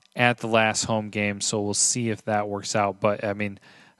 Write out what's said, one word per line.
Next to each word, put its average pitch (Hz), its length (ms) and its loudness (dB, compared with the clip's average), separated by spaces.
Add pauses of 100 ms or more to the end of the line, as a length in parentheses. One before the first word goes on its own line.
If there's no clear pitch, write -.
(160)
at 123 240 4
the 113 80 -4
last 110 380 4
home 107 260 -2
game. 101 280 -2
So 107 220 -2
we'll 101 140 -2
see 117 340 0
if 107 160 -6
that 104 240 0
works 101 260 -6
out. 98 240 0
But, 104 240 0
I 101 100 -2
mean, 101 260 -6 (400)